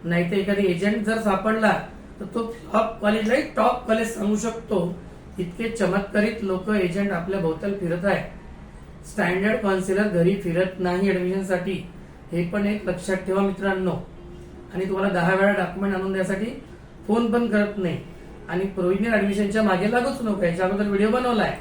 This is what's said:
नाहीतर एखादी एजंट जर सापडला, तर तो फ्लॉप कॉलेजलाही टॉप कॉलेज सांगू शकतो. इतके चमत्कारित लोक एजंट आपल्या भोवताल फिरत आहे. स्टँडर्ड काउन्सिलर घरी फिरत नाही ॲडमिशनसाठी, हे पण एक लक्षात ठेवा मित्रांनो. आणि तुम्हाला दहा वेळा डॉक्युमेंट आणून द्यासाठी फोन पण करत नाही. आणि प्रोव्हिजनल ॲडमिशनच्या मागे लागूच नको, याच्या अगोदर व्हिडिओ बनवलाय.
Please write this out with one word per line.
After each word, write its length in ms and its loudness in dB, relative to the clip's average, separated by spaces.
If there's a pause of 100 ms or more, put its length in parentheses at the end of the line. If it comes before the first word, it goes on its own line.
नाहीतर 320 0
एखादी 300 2
एजंट 300 2
जर 220 0
सापडला, 640 2 (380)
तर 40 -8
तो 260 -4
फ्लॉप 500 -2
कॉलेजलाही 420 2 (140)
टॉप 320 2
कॉलेज 260 2
सांगू 220 0
शकतो. 640 -2 (400)
इतके 300 -4
चमत्कारित 760 0
लोक 260 -2
एजंट 400 2
आपल्या 300 -2
भोवताल 400 -2
फिरत 240 -2
आहे. 180 2 (840)
स्टँडर्ड 560 0
काउन्सिलर 420 2
घरी 420 4
फिरत 340 0
नाही 320 2
ॲडमिशनसाठी, 760 -2 (440)
हे 160 0
पण 180 0
एक 220 -2
लक्षात 280 -2
ठेवा 260 0
मित्रांनो. 500 0 (840)
आणि 140 -2
तुम्हाला 260 2
दहा 200 4
वेळा 180 6
डॉक्युमेंट 420 0
आणून 180 0
द्यासाठी 500 -2 (460)
फोन 240 4
पण 140 4
करत 320 2
नाही. 200 0 (500)
आणि 180 0
प्रोव्हिजनल 460 2
ॲडमिशनच्या 500 2
मागे 280 4
लागूच 320 0
नको, 200 0
याच्या 240 2
अगोदर 200 2
व्हिडिओ 240 4
बनवलाय. 500 2